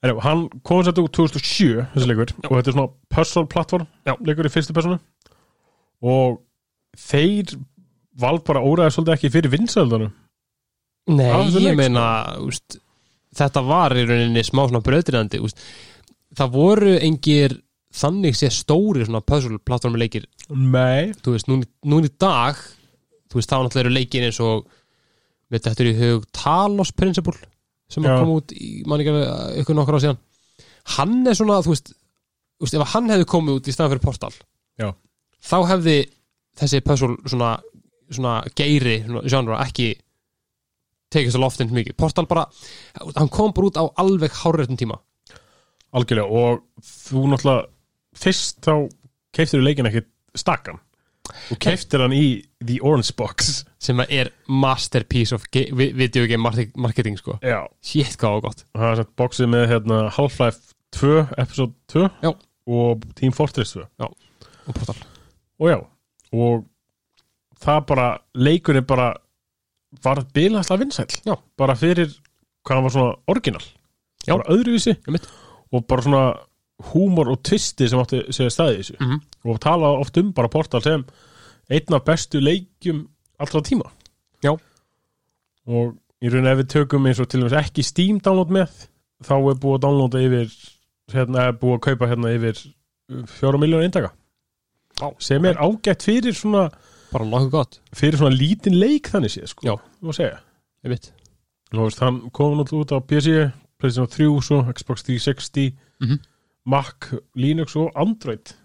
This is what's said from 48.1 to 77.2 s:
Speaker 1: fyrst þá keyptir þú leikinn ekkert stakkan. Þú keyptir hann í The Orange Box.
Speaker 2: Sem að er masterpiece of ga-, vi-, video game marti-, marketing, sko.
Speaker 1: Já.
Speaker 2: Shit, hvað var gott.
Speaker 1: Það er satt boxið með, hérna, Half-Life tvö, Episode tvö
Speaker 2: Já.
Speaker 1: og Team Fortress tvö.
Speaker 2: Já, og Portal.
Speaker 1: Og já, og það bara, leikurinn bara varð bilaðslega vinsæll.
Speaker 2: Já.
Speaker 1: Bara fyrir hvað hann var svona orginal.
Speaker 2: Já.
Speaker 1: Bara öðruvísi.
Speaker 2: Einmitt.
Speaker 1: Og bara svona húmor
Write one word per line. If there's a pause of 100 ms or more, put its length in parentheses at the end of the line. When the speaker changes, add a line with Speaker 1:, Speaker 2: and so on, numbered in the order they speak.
Speaker 1:
fyrst
þá (600)
keyptir
þú
leikinn
ekkert (260)
stakkan. (640)
Þú
keyptir
hann
í (300)
The
Orange
Box. (140)
Speaker 2:
Sem
að
er (140)
masterpiece
of
ga-,
vi-,
video
game
marti-,
marketing,
sko.
Speaker 1:
Já. (160)
Speaker 2:
Shit,
hvað
var
gott.
Speaker 1:
Það
er
satt
boxið
með,
hérna, (100)
Half-Life (200)
tvö, (200)
Episode (120)
tvö
Speaker 2:
Já. (360)
Speaker 1:
og
Team
Fortress
tvö.
Speaker 2:
Já, (500)
og
Portal. (600)
Speaker 1:
Og
já, (560)
og (960)
það
bara, (240)
leikurinn
bara (800)
varð
bilaðslega
vinsæll.
Speaker 2:
Já. (140)
Speaker 1:
Bara
fyrir (560)
hvað
hann
var
svona (100)
orginal. (580)
Speaker 2:
Já.
Speaker 1:
Bara
öðruvísi.
Speaker 2:
Einmitt. (380)
Speaker 1:
Og
bara
svona (560)
húmor